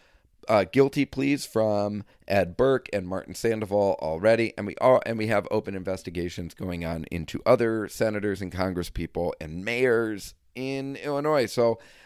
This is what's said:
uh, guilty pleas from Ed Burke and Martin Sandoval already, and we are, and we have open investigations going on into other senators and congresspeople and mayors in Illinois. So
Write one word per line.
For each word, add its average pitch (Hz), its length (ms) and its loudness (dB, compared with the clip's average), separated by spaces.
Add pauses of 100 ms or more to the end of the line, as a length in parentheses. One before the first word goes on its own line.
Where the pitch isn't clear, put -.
(500)
uh, 104 160 4
guilty 135 400 2
pleas 139 400 -2
from 104 580 0 (240)
Ed 90 300 0
Burke 131 340 2
and 92 160 -4
Martin 92 260 -6
Sandoval 104 680 2
already, 104 560 2
and 101 100 -4
we 87 140 -6
are, 127 240 6
and 113 120 -2
we 110 100 -2
have 104 220 2
open 101 240 -2
investigations 90 800 -6
going 87 300 -6
on 82 220 -4
into - 400 -6
other 113 420 4
senators 104 540 -2
and 90 100 -8
congresspeople 87 880 -4
and 80 240 -8
mayors 117 680 0 (200)
in 135 440 -8
Illinois. 143 480 0
So 117 340 2 (260)